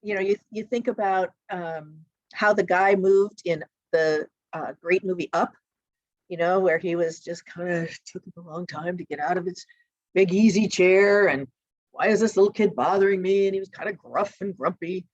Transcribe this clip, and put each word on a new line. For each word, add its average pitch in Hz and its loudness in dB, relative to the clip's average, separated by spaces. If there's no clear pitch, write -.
you 208 -8
know, 196 -4
you, 196 0
you 214 -10
think 240 -6
about, 190 -2
um, 160 -10
how 208 0
the 208 0
guy 185 2
moved 196 2
in 165 -4
the, 156 0
uh, 143 -10
great 185 0
movie 180 -4
Up, 202 -2
you 180 -12
know, 175 0
where 175 2
he 170 -4
was 165 -2
just 170 -12
kinda, 175 -6
took - -16
him 180 -20
a 170 -20
long 170 -10
time 170 -8
to 170 -10
get 147 -12
out 156 -2
of 180 -4
his 180 -10
big 180 4
easy 208 4
chair, 196 4
and, 139 0
Why - -4
is 208 4
this 220 0
little 202 6
kid 208 0
bothering 190 2
me? 196 2
And 196 0
he 196 -2
was 196 -12
kinda 196 -10
gruff 175 -6
and 196 -8
grumpy. 180 -6